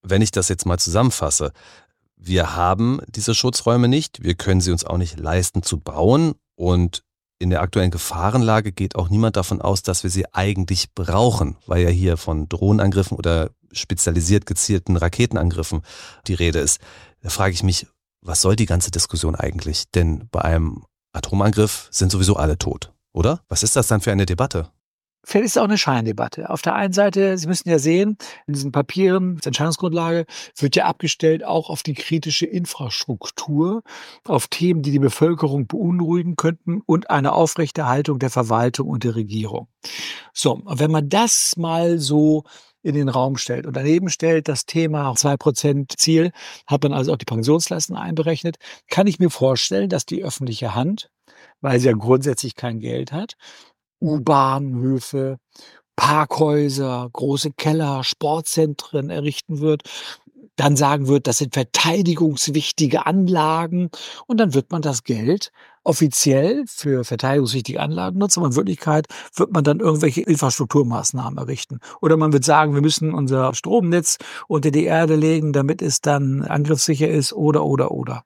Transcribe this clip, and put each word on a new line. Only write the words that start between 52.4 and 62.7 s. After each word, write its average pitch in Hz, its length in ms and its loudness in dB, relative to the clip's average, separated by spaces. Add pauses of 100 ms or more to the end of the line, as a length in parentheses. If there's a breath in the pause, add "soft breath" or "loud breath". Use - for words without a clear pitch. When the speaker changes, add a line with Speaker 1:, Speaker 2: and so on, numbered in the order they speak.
Speaker 2:
kein 117 240 -8
Geld 123 340 -6
hat, 190 220 -8 (680 loud breath)
U-Bahnhöfe, 135 1400 0 (580 loud breath)
Parkhäuser, 143 1160 0
große 139 380 -2
Keller, 143 540 -2
Sportzentren 151 1080 -2
errichten 151 480 -6
wird, 151 240 0 (720 loud breath)
dann 143 220 4
sagen 139 320 2
wird, 139 180 4
das 127 120 0
sind 139 160 -4
verteidigungswichtige 156 1500 0